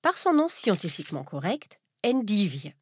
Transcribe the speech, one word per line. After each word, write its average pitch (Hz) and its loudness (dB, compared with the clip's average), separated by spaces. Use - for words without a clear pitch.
par 330 2
son 359 4
nom 311 4
scientifiquement 160 -2
correct, 165 -6
Endivie. 202 0